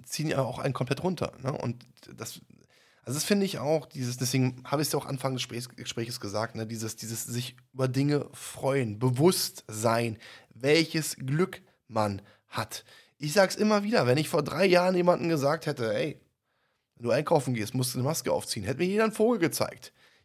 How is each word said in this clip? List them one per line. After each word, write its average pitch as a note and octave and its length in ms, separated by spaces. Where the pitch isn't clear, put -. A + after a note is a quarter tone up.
ziehen D3+ 240
ja C#3 140
auch B2 160
einen C#3 160
komplett - 280
runter, F3 300
ne? C3+ 100
Und - 340
das, - 260
also B2 120
das D3+ 80
finde G3+ 220
ich E3+ 120
auch, C#3+ 280
dieses, B2 300
deswegen B2+ 480
habe D3 180
ich's C#3+ 100
ja D#3 60
auch - 80
Anfang C3+ 280
des A#2+ 80
Gesprächs, B2 260
Gespräches - 520
gesagt, G#2+ 360
ne, A2+ 100
dieses, A2 300
dieses A2+ 280
sich A#2+ 320
über C3 160
Dinge C#3 440
freuen, C3 680
bewusst B2+ 680
sein, A2+ 500
welches D#3 640
Glück D3+ 460
man G#2 340
hat. - 360
Ich D3 140
sag's F#3+ 240
immer G#3+ 260
wieder, G3+ 240
wenn B2+ 120
ich D#3 100
vor D3+ 140
drei D3+ 240
Jahren F3+ 280
jemandem F3 340
gesagt D3+ 380
hätte, B2 280
"Ey, C#3 260
wenn A#2 80
du A#2 60
einkaufen C#3 440
gehst, G#2+ 200
musst B2+ 200
du B2 40
eine B2 80
Maske - 260
aufziehen", - 320
hätte B2+ 140
mir F3 80
jeder G#3 180
einen G#3+ 80
Vogel A3+ 260
gezeigt. - 540